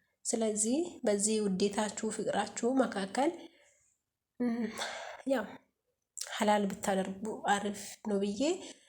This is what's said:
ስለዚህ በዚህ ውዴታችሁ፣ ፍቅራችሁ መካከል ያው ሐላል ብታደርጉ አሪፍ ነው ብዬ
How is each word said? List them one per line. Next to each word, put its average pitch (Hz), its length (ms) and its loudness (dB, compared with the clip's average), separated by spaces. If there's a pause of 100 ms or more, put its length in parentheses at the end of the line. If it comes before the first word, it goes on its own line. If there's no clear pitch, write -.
(240)
ስለዚህ 220 540 2 (240)
በዚህ 214 380 4
ውዴታችሁ፣ 202 680 0
ፍቅራችሁ 214 680 -2
መካከል 247 540 2 (2000)
ያው 254 180 2 (840)
ሐላል 208 360 4
ብታደርጉ 190 560 0 (240)
አሪፍ 220 360 2 (220)
ነው 202 140 2
ብዬ 202 240 0 (460)